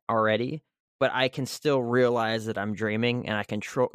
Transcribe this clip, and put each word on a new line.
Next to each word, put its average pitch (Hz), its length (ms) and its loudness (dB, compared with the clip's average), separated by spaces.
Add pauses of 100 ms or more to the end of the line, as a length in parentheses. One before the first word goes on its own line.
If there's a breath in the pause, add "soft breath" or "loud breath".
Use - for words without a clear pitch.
already, 113 540 0 (360)
but 131 140 2
I 131 140 2
can 127 180 -6
still 139 360 0
realize 117 640 2
that 110 120 -4
I'm 104 160 -2
dreaming, 110 540 0
and 104 100 -2
I 104 60 -2
control, 110 520 -2